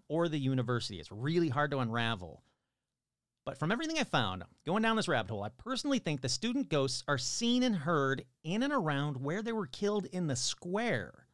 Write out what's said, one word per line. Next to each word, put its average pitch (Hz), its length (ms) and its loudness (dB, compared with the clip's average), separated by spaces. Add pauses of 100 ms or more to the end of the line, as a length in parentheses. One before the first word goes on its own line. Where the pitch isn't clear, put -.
or 165 200 2
the 151 100 -2
university. 127 640 0
It's 76 100 -16
really 156 380 2
hard 143 240 0
to 139 80 0
unravel. 113 640 -2 (1000)
But 139 140 -8
from 160 140 2
everything 311 260 0
I 262 60 2
found, 95 400 0 (200)
going 202 180 2
down 226 140 4
this 214 120 2
rabbit 117 220 2
hole, 104 120 -4
I 104 60 -4
personally 262 520 -2
think 151 200 -2
the 135 80 -2
student 240 400 0
ghosts 135 380 0
are 143 120 2
seen 233 440 2
and 247 120 2
heard 139 500 2 (200)
in 190 180 0
and 277 100 0
around 147 440 0
where 147 260 -4
they 233 100 -4
were 214 140 -2
killed 202 400 -2
in 180 200 -2
the 139 100 0
square. 180 960 -2